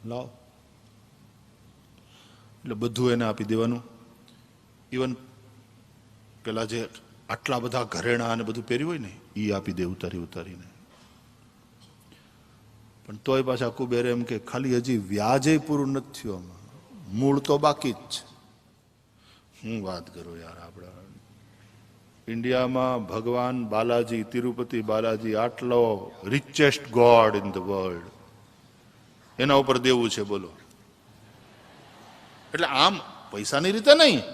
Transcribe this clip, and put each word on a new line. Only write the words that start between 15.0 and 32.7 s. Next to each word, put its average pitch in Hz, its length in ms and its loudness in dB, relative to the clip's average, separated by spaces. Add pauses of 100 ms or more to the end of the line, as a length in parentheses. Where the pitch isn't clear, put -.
પૂરું 147 300 -2
નથી 135 340 -8
થયું 104 140 -8
આમાં, 90 200 -16 (600)
મૂળ 139 220 2
તો 143 200 2
બાકી 143 340 0
જ - 40 -6
છે." - 380 -14 (1300)
હું 107 220 -6
વાત 87 280 -10
કરું 85 260 -16
યાર, 82 180 -20
આપણા 87 280 -20 (1400)
ઇન્ડિયામાં 127 800 0
ભગવાન 120 580 -2
બાલાજી, 113 580 0
તિરુપતિ 120 600 -4
બાલાજી, 110 520 -2
આટલો 117 800 0 (120)
richest 139 560 4 (160)
god 117 380 8
in 98 180 -2
the 95 160 -6
world, 92 340 -4 (1400)
એના 139 160 4
ઉપર 131 240 4
દેવું 120 320 4
છે, 107 120 -4
બોલો. 98 300 -6 (2000)
એટલે 160 120 0
આમ 147 340 4 (320)